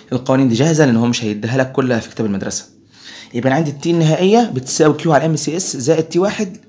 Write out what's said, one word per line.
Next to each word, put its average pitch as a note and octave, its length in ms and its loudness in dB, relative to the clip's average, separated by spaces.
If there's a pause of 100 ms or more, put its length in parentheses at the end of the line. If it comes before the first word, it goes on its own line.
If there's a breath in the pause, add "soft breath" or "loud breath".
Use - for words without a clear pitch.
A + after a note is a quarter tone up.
(120 loud breath)
القوانين C3 380 2
دي A2+ 60 2
جاهزة، D3+ 300 4
لان A#2+ 100 4
هو A#2 100 2
مش A#2+ 180 -2
هيديها A2 340 -4
لك C3 140 0
كلها B2 280 -4
في A2+ 100 -10
كتاب A2+ 160 -6
المدرسة. G2+ 400 -6 (680 loud breath)
يبقى B2 160 -2
انا C3+ 60 2
عندي D3+ 160 -2
التي E3 200 -4
النهائية F3 600 2
بتساوي D3 400 2
كيو D#3 200 0
على C#3+ 120 4
ام D#3+ 100 0
سي D3 220 -4
اس F#3 200 -6
زائد D#3 260 2
تي E3+ 160 -4
واحد، G3 380 -2 (100)